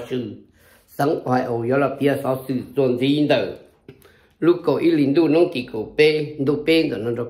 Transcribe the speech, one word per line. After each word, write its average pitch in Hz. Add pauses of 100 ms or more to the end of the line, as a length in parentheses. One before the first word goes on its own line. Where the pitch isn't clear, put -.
sự. 117 (520)
Sống 143
phải 127
ở 117
đó 135
là 139 (100)
bia 139
sáu 131
sự 135 (200)
dồn 127
gì 143
đâu. 127 (920)
Lúc 165
có 139
ý 165
lính 139
đu 165
nông 160
thì 123
cổ - (100)
bê, 151
đu 139 (100)
bê 160
rồi 113
nó 117